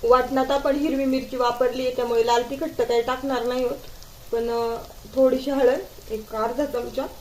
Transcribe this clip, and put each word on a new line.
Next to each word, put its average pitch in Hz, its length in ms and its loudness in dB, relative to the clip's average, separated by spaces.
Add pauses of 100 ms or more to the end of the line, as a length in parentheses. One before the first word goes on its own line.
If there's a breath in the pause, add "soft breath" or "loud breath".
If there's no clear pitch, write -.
(120)
वाटणात 262 380 4
आपण 277 260 2
हिरवी 277 280 0
मिरची 262 320 -2
वापरली 247 500 0
आहे, 247 100 -2
त्यामुळे 233 300 2
लाल 240 160 4
तिखट 277 360 -4
तर 240 60 4
काही 233 180 2
टाकणार 254 400 -2
नाही 247 220 0
आहोत, 240 120 -2 (560)
पण, 233 180 -2
अ, 233 260 -2 (380)
थोडीशी 262 360 4
हळद, 269 280 4 (320)
एक 220 240 -8
अर्धा 240 300 -2
चमचा 247 380 -4 (180)